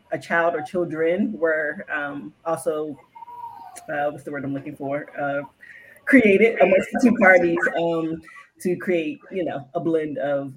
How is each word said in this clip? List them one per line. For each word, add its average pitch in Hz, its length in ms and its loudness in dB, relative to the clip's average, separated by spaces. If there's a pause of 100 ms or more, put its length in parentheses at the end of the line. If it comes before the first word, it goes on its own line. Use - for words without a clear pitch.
(120)
a 156 80 -4
child 170 340 0
or 156 80 -4
children 170 720 -2
were, 156 580 -2
um, 143 400 -8 (140)
also, 156 500 -4 (960)
uh, 147 200 -4
what's 143 120 -16
the 151 80 -12
word 143 120 -8
I'm 139 100 -6
looking 139 220 -10
for? 143 320 -8 (120)
Uh, 143 220 -4 (640)
created 214 560 6
amongst 190 300 4
the 247 100 -4
two 240 160 4
parties, 180 400 6 (180)
um, 165 460 -2 (380)
to 180 160 -2
create, 165 440 -2 (120)
you 185 120 -4
know, 135 300 -6
a 170 60 -2
blend 156 400 -2
of, 139 380 -4